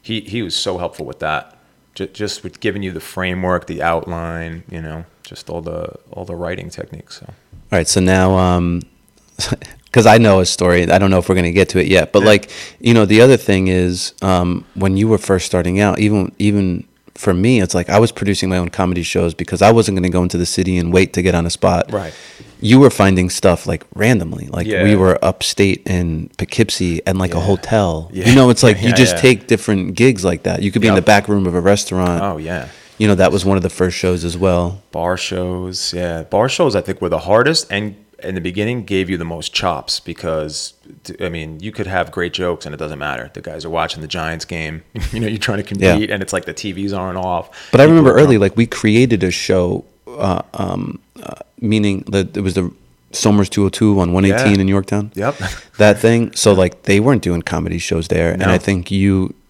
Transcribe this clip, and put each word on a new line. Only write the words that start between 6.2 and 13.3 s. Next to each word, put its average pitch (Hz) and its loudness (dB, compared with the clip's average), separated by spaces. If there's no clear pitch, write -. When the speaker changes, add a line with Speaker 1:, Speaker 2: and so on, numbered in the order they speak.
Speaker 1:
the 87 -12
writing 87 -10
techniques. - -18
So. - -20
Speaker 2:
All - -6
right, 82 0
so 101 0
now, 92 4
um, 87 0
<laughs> - -10
'cause 117 4
I 110 8
know 104 6
a 90 2
story, 87 2
I 87 4
don't 98 4
know 92 4
if 85 -2
we're 92 2
gonna 87 0
get 92 4
to 95 0
it 85 2
yet, 87 2
but 101 4
Speaker 1:
Yeah. 107 4
Speaker 2:
like, 104 2
you 117 2
know, 110 6
the 107 6
other 131 8